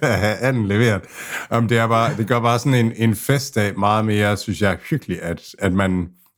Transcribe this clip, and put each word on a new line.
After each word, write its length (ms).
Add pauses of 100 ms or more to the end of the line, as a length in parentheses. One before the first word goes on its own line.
da 40
have 300
anden 300
leveret. 340 (500)
Om 180
det 100
er 80
bare, 300
det 100
gør 140
bare 180
sådan 280
en, 100
en 200
festdag 640
meget 260
mere, 320
synes 260
jeg, 160 (120)
hyggelig, 320
at, 200 (160)
at 140
man 360 (300)